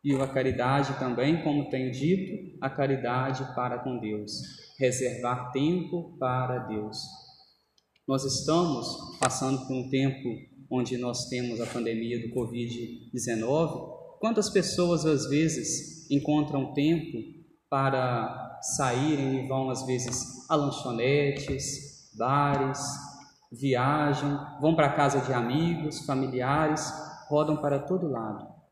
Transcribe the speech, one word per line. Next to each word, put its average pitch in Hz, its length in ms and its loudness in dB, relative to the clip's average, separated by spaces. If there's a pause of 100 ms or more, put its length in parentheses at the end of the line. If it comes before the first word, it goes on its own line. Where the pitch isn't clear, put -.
E 143 100 4
a 135 120 2
caridade 131 720 2
também, 135 440 2
como 147 280 0
tenho 131 200 -2
dito, 165 720 -2
a 131 80 -2
caridade 131 720 0 (120)
para 123 240 -2
com 123 200 -4
Deus. 107 340 -4 (460)
Reservar 123 720 0
tempo 165 720 0
para 127 380 0
Deus. 107 400 -6 (1080)
Nós 135 160 0
estamos 156 640 2 (320)
passando 131 480 0
por 131 80 -4
um 127 140 -4
tempo 135 400 0 (420)
onde 123 280 0
nós 123 320 -4
temos 123 280 -4
a 117 80 -4
pandemia 113 540 -2
do 117 140 -8
covid 117 760 -6
dezenove. 123 880 0 (240)
Quantas 214 280 2
pessoas, 175 560 2
às 147 220 4
vezes, 139 840 -2
encontram 143 600 2
tempo 151 460 2 (500)
para 131 920 0 (160)
saírem 135 680 2
e 127 40 -8
vão, 131 200 0
às 127 160 -4
vezes, 123 640 -4
a 160 80 4
lanchonetes, 139 1600 -2
bares, 139 640 2 (720)
viajam, 139 840 2 (220)
vão 160 140 6
para 156 120 8
a 139 80 4
casa 139 260 6
de 127 120 0
amigos, 151 720 0
familiares, 135 760 2 (460)
rodam 151 280 4
para 143 220 0
todo 175 300 -2
lado. 110 380 -4 (240)